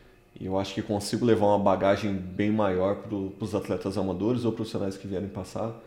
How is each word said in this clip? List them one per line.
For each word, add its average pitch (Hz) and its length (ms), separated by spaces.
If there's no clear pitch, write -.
E - 80
eu 95 120
acho 98 160
que 107 80
consigo 104 420
levar 107 220
uma 101 120
bagagem 98 540
bem 92 380
maior 98 460
pro, 98 420
pros 107 160
atletas 98 420
amadores 101 480
ou 110 80
profissionais 101 440
que - 100
vierem 98 220
passar, 101 460